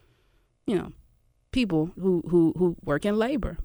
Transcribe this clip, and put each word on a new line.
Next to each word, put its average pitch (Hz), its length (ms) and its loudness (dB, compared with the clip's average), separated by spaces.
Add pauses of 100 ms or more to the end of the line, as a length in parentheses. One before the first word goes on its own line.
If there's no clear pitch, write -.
(680)
you 208 100 0
know, - 140 -6 (600)
people 175 380 0 (100)
who, 180 300 2
who, 165 300 4
who 175 240 2
work 147 220 -2
in 208 120 0
labor. 226 460 -2